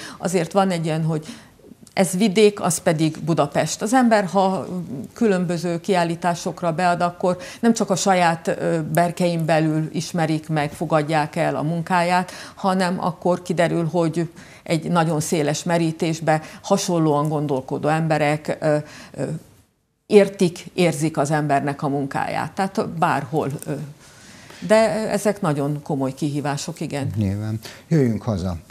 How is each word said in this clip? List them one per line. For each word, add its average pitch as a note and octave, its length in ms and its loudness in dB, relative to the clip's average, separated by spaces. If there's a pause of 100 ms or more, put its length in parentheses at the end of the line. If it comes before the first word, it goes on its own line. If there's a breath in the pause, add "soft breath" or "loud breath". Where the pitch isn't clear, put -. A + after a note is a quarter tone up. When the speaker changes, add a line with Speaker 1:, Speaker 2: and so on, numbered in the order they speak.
(180 loud breath)
Speaker 1:
azért E3+ 340 -2
van F#3+ 180 4
egy E3 140 -2
ilyen, D#3+ 200 0
hogy D#3 220 -2 (640 loud breath)
ez - 240 2
vidék, G#3 440 4
az - 180 0
pedig D#3+ 460 2
Budapest. D#3 580 0
Az A3 120 -2
ember, A3+ 300 4
ha F#3+ 420 0 (460)
különböző F3+ 680 0
kiállításokra E3+ 920 0
bead, F3 280 2
akkor F3 360 0 (240 loud breath)
nem A#3 140 6
csak - 160 0
a F#3 60 2
saját, F3 520 2
ö, E3+ 300 0 (140)
berkein E3+ 520 2
belül D#3 480 2
ismerik D#3+ 560 -2
meg, D3+ 240 0
fogadják D3+ 640 0
el D3 200 0
a C3 60 -2
munkáját, F3 680 0 (240 loud breath)
hanem F#3 460 0
akkor F3 420 -2
kiderül, E3 480 0
hogy E3 380 0 (340 loud breath)
egy D#3+ 280 -2
nagyon E3 300 2
széles D3+ 420 0
merítésbe D#3+ 800 0 (220 loud breath)
hasonlóan D#3+ 640 2
gondolkodó D3 600 -2
emberek, D3+ 720 0
ö, D3+ 160 2 (380 loud breath)
ö, C#3+ 80 -6 (840)
értik, G3 680 4
érzik D#3 420 0
az C#3+ 140 0
embernek D3 520 0
a D3+ 60 0
munkáját. C#3 640 -4
Tehát G3 360 -2
bárhol, D3 600 0 (180)
ö, D#3 60 -6 (920 loud breath)
de A3 440 2
ezek G3+ 300 -2
nagyon D3 420 -2
komoly C3+ 320 -4
kihívások, D3 640 -4
igen. C#3 360 -6
Speaker 2:
Nyilván. G#2+ 420 -2 (300 loud breath)
Jöjjünk B2 340 2
haza. F#2 340 -2 (140)